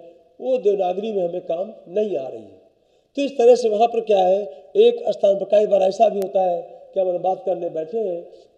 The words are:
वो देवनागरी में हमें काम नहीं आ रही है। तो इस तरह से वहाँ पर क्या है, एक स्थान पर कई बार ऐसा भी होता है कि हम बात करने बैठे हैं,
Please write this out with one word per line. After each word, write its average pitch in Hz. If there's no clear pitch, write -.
वो 254
देवनागरी 190
में 196
हमें 175
काम 180
नहीं 190
आ 131
रही 117
है। 98
तो 285
इस 277
तरह 240
से 233
वहाँ 214
पर 233
क्या 208
है, 190
एक 233
स्थान 196
पर 190
कई 208
बार 190
ऐसा 196
भी 196
होता 185
है 175
कि 190
हम 180
बात 180
करने 170
बैठे 160
हैं, 180